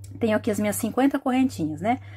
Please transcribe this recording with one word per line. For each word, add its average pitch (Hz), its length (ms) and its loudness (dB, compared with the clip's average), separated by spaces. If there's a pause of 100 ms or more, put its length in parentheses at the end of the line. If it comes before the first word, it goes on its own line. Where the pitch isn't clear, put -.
(200)
tenho 214 180 2
aqui 214 140 -2
as 202 80 -2
minhas 208 160 0
cinquenta 269 440 2
correntinhas, 247 640 0
né? 233 180 0 (180)